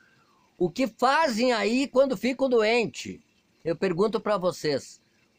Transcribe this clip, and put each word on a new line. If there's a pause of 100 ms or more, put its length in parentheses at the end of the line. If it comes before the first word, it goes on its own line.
(560)
o
que
fazem
aí
quando
ficam
doentes. (460)
Eu
pergunto
pra
vocês, (380)